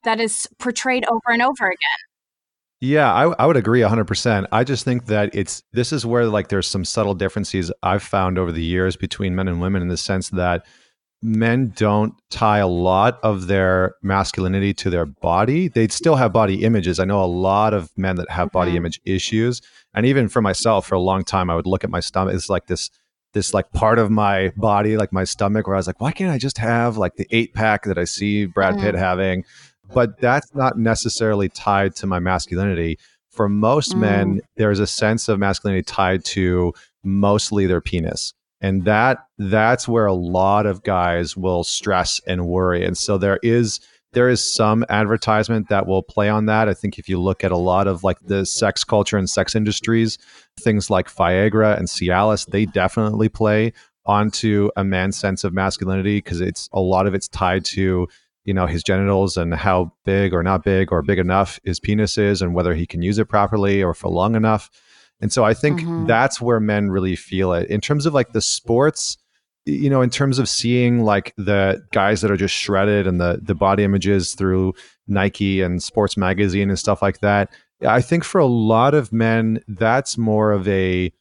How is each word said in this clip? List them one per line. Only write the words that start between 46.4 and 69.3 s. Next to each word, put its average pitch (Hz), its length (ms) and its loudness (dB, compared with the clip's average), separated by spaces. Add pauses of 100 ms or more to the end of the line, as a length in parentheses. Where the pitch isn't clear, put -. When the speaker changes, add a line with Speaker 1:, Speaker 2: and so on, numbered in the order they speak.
Speaker 2:
that. 107 200 2
I 98 60 0
think - 240 -6
if - 100 -16
you 92 120 -2
look 92 240 -2
at 92 80 0
a 87 60 0
lot 92 280 2
of, 92 180 -2
like, 92 180 0
the 95 220 -2
sex - 400 -2
culture 104 340 0
and 92 120 -2
sex - 260 -2
industries, 110 600 0 (420)
things 107 300 0
like 92 240 0
Viagra 104 640 2
and 90 100 -4
Cialis, 98 600 0
they 104 160 0
definitely 107 640 0
play 107 420 0 (360)
onto 104 680 2
a 101 80 -2
man's 95 360 -2
sense 95 240 -4
of 90 100 -4
masculinity, 95 680 -2
'cause 85 200 -6
it's, 92 320 -6
a 101 60 0
lot 92 260 2
of 95 80 0
it's 98 140 -4
tied 92 380 -2
to, 92 420 0 (380)
you 101 80 -2
know, 92 140 0
his 82 160 -4
genitals 98 540 0
and 85 180 -2
how 90 360 0 (140)
big 98 280 0
or 85 100 0
not 92 200 0
big 95 280 0
or 85 100 0
big 90 160 0
enough 92 460 0
his 90 160 -4
penis 104 380 0
is 101 260 2
and 87 100 -2
whether 87 220 0
he 82 100 -2
can 87 160 -8
use 101 160 0
it 110 100 0
properly 101 560 2
or 85 120 0
for - 120 -8
long 92 280 0
enough. 110 340 0 (520)
And 107 100 -4
so 123 120 2
I 110 100 4
think 151 260 0
Speaker 1:
Mm-hmm. 165 280 -4
Speaker 2:
that's 117 340 0
where 117 180 2
men 104 300 0
really 92 260 0
feel 92 380 -2
it. 87 160 -2
In 104 120 -2
terms 147 240 -2
of, 160 80 0
like, 131 200 0
the 110 80 0
sports, - 760 0 (480)